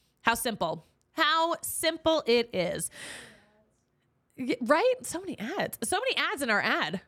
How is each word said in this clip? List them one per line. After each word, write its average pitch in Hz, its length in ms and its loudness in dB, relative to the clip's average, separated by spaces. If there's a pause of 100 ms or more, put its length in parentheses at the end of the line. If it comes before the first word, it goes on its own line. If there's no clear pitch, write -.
(220)
How 233 120 4
simple. 180 520 -2 (260)
How 320 500 4
simple 320 640 0
it 233 280 4
is. 170 360 -2 (1500)
Y-, 240 240 -2
right? 330 400 4
So - 180 -6
many 370 180 -8
ads. 240 460 -4
So 370 160 0
many 508 160 -2
ads 294 260 -2
in 254 80 -2
our 202 120 2
ad. 190 460 -2